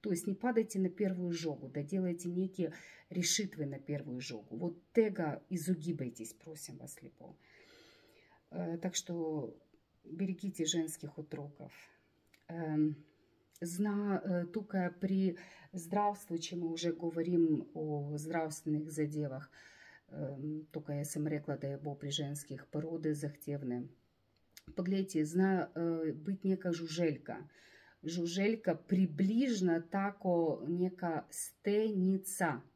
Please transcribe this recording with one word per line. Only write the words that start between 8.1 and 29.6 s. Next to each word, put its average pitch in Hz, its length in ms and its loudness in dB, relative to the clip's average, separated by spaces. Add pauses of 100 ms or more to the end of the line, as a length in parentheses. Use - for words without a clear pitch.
Э, 170 260 -2
так 185 160 -2
что 156 640 -2 (480)
берегите 185 640 -2
женских 160 520 -2
отроков. 147 540 -12 (760)
Эм, 156 500 2 (640)
зна-, 202 640 0
э, 175 220 0
тука 185 540 -2
при 190 360 2 (360)
здравствуй, 190 680 0
чем 175 220 -6
мы 165 100 0
уже 165 220 0
говорим 165 840 4
о 147 420 -2
здравственных 151 760 -2
заделах, 147 580 -2 (600)
эм, 147 600 -6
только 151 220 -6
я 143 120 -2
сам 151 220 -2
рекла, 147 300 -2
да 139 120 -4
я 139 100 -4
бо 143 180 -6
при 143 140 -6
женских 143 580 -6
породы 156 460 -2
захтевны. 143 720 -4 (880)
Поглядите, 190 480 2
зна-, 185 500 4
э, 165 380 0
быть 156 320 -4
нека 185 280 2
жужелька. 160 760 -2 (540)
Жужелька 180 720 0
приближна 190 1080 4